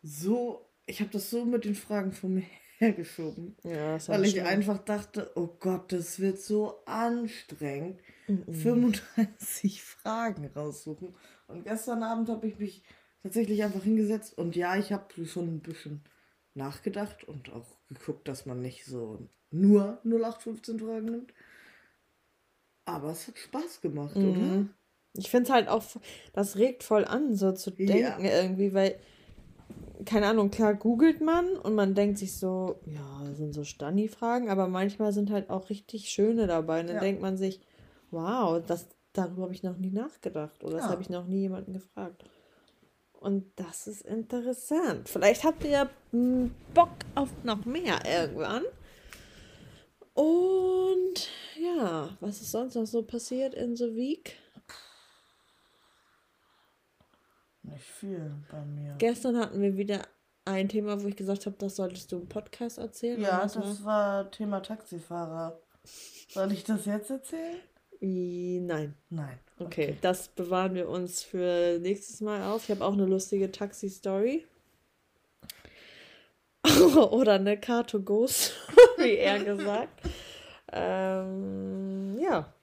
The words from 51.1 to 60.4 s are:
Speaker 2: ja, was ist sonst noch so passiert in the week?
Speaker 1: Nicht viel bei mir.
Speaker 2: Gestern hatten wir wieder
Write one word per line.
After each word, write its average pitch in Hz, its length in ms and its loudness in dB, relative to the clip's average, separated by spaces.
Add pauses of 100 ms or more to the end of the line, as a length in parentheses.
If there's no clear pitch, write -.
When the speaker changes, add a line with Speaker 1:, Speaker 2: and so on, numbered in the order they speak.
Speaker 2:
ja, 196 600 -2
was 202 220 -8
ist - 100 -10
sonst 247 240 -4
noch 226 120 0
so 226 160 -2
passiert 254 500 -4
in 240 240 -4
the 233 180 -2
week? 254 400 -4 (3250)
Speaker 1:
Nicht 147 220 -16
viel 175 460 -10 (200)
bei 151 140 -12
mir. 147 320 -10
Speaker 2:
Gestern 240 400 0
hatten 214 240 -2
wir 196 160 2
wieder 202 240 -2 (440)